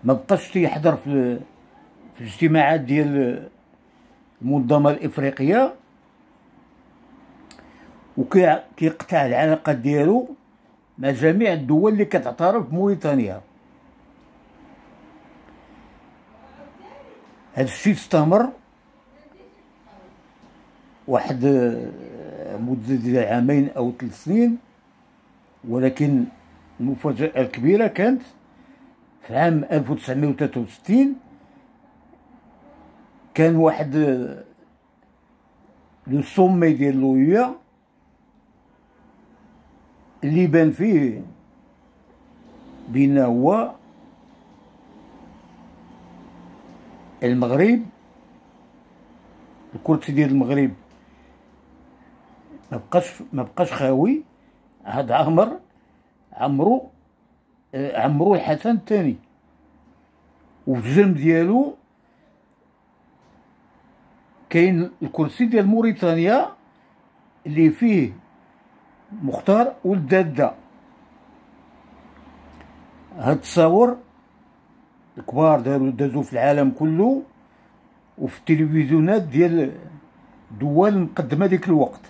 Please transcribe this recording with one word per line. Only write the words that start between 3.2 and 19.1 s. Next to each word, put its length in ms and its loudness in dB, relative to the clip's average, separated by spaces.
المنظمة 480 2
الإفريقية، 840 -2
وكي-، 420 2
كيقطع 480 -2
العلاقات 520 0
ديالو 580 0
مع 140 -2
جميع 420 0
الدول 400 2
اللي 120 2
كتعترف 640 -2
بموريتانيا. 720 -2
هاد 100 -2
الشيء 280 -2
استمر 560 0